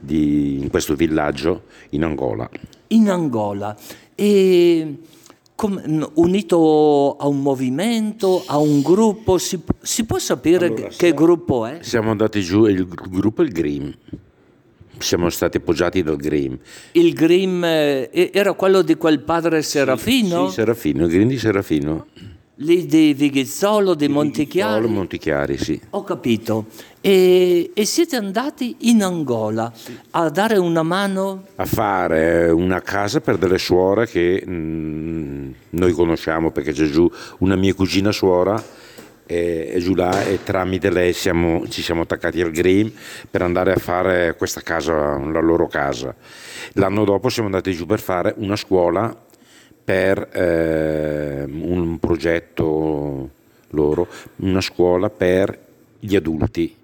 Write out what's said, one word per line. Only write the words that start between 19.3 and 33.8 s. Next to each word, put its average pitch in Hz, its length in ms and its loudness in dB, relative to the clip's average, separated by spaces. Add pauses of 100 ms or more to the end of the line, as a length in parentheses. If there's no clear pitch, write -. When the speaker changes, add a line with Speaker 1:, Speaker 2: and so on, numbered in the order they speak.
Speaker 1:
Sì, - 80 -6
Speaker 2:
Serafino? 175 800 2
Speaker 1:
sì, 185 60 -8
Serafino, 110 520 0
il 85 40 2
grim 98 180 4
di 131 100 -2
Serafino. 82 680 -2 (560)
Speaker 2:
Lì 170 220 2
di 151 300 4
Vighizzolo, 156 800 0
di 147 120 -2
Speaker 1:
Di 139 60 0
Speaker 2:
Montichiari? 147 680 -2
Speaker 1:
Vighizzolo, 113 140 0
Montichiari, 73 600 -4
sì. - 240 -4 (100)
Speaker 2:
Ho 196 140 -8
capito. 110 640 -4 (340)
E, 180 720 4
e 208 140 -2
siete 330 300 0
andati 233 640 -6
in 226 220 4
Angola 120 720 -2
Speaker 1:
Sì. - 240 -18 (120)
Speaker 2:
a 165 180 0
dare 196 300 2
una 170 240 2
mano? 190 640 -2 (120)
Speaker 1:
A 95 80 -4
fare 85 840 2
una 87 320 2
casa 104 400 -4
per 110 160 0
delle 90 180 2
suore 95 500 2